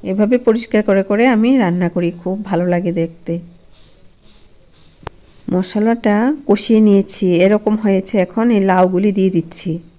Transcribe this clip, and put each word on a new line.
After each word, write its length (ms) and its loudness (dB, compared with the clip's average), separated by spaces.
এভাবে 340 0
পরিষ্কার 420 0
করে 160 2
করে 200 0
আমি 240 2
রান্না 360 0
করি, 160 -2
খুব 240 -6
ভালো 220 -2
লাগে 260 -2
দেখতে। 420 -6
মশলাটা 680 -2
কষিয়ে 340 2
নিয়েছি, 460 2
এরকম 300 0
হয়েছে। 300 -2
এখন 200 -2
এই 140 2
লাউগুলি 420 2
দিয়ে 180 0
দিচ্ছি। 400 -6